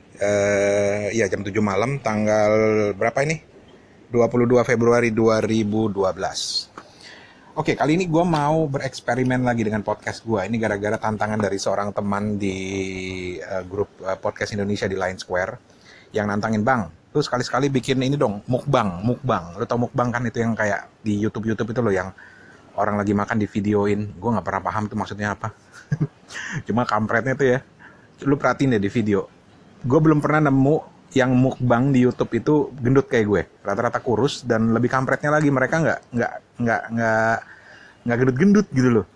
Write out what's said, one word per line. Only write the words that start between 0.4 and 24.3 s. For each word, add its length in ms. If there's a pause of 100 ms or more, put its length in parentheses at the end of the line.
ya, 160
jam 160
tujuh 160
malam, 400
tanggal 520 (440)
berapa 320
ini? 160 (640)
Dua 240
puluh 160
dua 160
Februari 480
dua 320
ribu 480
dua 240
belas. 560 (880)
Oke, 160
kali 240
ini 80
gue 160
mau 400
bereksperimen 800
lagi 240
dengan 160
podcast 400
gue. 240
Ini 80
gara-gara 400
tantangan 400
dari 240
seorang 320
teman 480
di, 160 (800)
eh, 320
grup, 320
eh, 160
podcast 400
Indonesia 320
di 80
Line 240
Square 560 (400)
yang 80
nantangin, 400
"Bang, 260 (200)
lu 120
sekali-sekali 480
bikin 320
ini 160
dong, 320
mukbang, 520
mukbang." 560
Lu 80
tau 120
mukbang 320
kan, 160
itu 160
yang 160
kayak 320 (120)
di 200
YouTube, 240
YouTube 240
itu 120
loh, 120
yang 160 (640)
orang 240
lagi 160
makan 240
di 80
videoin. 720
Gue 160